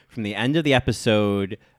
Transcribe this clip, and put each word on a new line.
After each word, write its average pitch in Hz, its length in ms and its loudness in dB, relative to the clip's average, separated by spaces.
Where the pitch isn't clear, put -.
from - 160 -10
the 104 120 -6
end 120 200 -2
of 160 100 0
the 143 100 2
episode, 104 840 0